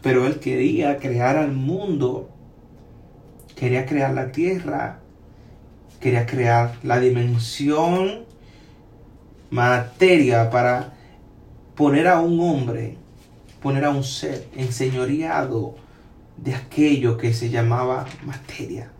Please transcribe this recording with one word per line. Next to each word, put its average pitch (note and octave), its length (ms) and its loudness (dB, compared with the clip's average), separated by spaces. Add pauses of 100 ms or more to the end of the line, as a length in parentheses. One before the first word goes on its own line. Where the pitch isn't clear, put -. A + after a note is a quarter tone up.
pero B2+ 240 2
él D3+ 140 -2
quería C#3+ 600 0
crear B2+ 360 0
al D3 160 0
mundo, C3+ 800 -2 (1300)
quería B2+ 280 -2
crear C3+ 280 0
la - 180 -6
tierra, D#3 720 -4 (1000)
quería A#2+ 260 2
crear A#2+ 560 2
la B2 200 0
dimensión D3 1200 0 (1300)
materia B2 1000 4
para B2 440 0 (840)
poner D3+ 320 4
a E3+ 140 6
un E3+ 180 2
hombre, A#2+ 580 -2 (640)
poner C#3 220 0
a D3 60 2
un C#3 160 -2
ser - 500 -8
enseñoreado C3 1200 -2 (640)
de - 180 -6
aquello C3+ 600 2
que A#2 160 0
se A#2 160 -2
llamaba A#2+ 560 0 (200)
materia - 760 -12